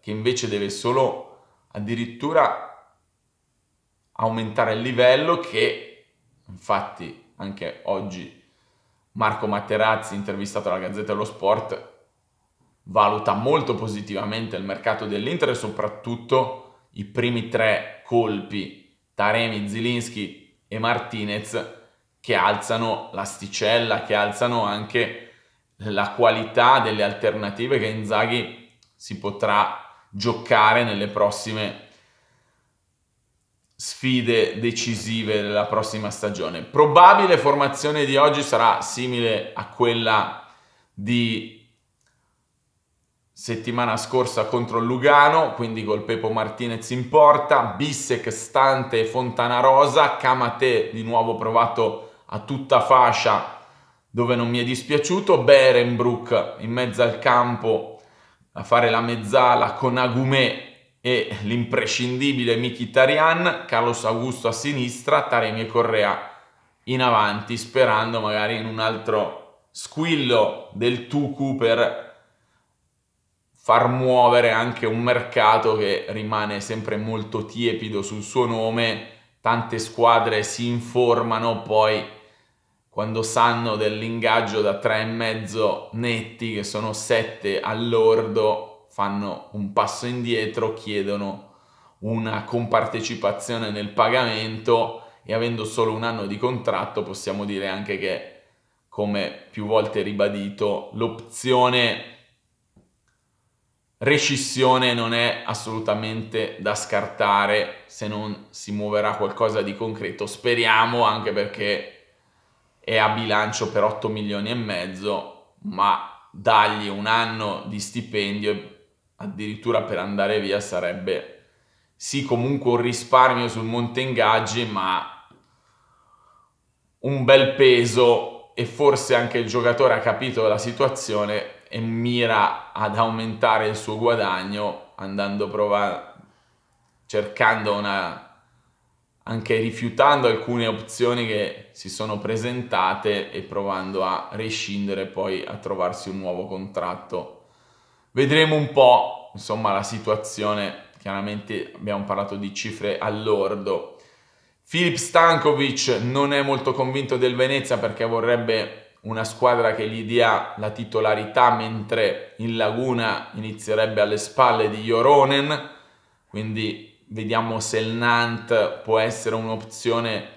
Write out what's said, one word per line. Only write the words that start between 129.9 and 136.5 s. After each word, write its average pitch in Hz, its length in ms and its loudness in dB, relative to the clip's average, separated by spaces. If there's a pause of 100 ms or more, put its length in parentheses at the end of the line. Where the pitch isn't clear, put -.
ha 104 40 0
capito 113 480 0
la 107 100 4
situazione 113 1000 -2 (140)
e 117 100 -6
mira 113 920 0
ad 104 240 -4
aumentare 110 720 0
il 107 100 -2
suo 107 220 -8
guadagno, 104 960 -2
andando 101 500 -4
a 98 40 -6
prova-, 101 640 -2 (920)